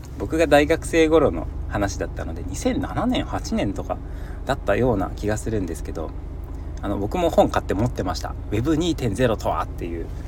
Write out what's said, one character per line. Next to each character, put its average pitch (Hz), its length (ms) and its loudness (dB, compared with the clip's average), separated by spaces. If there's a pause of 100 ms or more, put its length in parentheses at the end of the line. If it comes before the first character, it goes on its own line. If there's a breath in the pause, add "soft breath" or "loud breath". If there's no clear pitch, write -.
(180)
僕 - 200 -2
が 165 80 6
大 147 200 8
学 160 200 2
生 160 220 6
頃 151 220 6
の 85 160 -4 (220)
話 101 300 -2
だ 87 80 -2
っ - 20 -6
た - 160 -6
の 82 80 -8
で、 80 140 -8
二 - 100 -6
千 254 240 0
七 - 260 -2
年、 247 200 0
八 - 280 -4
年 131 200 0
と - 100 -4
か 87 140 -4 (480 loud breath)
だ 131 80 2
っ 127 40 -8
た - 180 0
よ 120 180 4
う - 20 0
な 92 200 0
気 - 100 -4
が 107 100 0
す - 140 -4
る 110 100 0
ん 92 60 -2
で 80 80 -4
す - 100 -8
け - 80 -6
ど、 78 180 -6 (680)
あ 101 80 -6
の、 101 80 -2
僕 104 220 -2
も 170 100 4
本 175 220 6
買 98 100 2
っ - 60 -4
て 101 80 0
持 101 100 2
っ 123 60 2
て - 120 -4
ま 90 120 -2
し - 60 -6
た。 - 140 -6 (160)
「ウ 107 40 -2
ェ 107 80 2
ブ 160 120 2
二 175 200 2
点 110 200 -2
ゼ 127 120 2
ロ 110 100 4
と 104 140 -2
は」 85 140 0
っ - 20 -8
て - 180 -8
い 82 160 -6
う 80 60 -6 (220 loud breath)